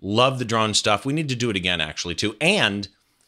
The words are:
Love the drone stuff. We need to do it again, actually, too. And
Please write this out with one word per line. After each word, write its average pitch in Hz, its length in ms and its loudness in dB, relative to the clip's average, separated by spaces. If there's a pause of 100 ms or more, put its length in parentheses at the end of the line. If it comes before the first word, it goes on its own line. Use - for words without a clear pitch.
Love 123 380 2
the 123 40 -4
drone 110 300 2
stuff. 107 320 2
We 139 60 -2
need 156 160 -2
to 131 80 -2
do 120 120 -2
it 104 80 0
again, 90 240 0
actually, 78 360 -6
too. 107 240 -2
And 107 480 0 (400)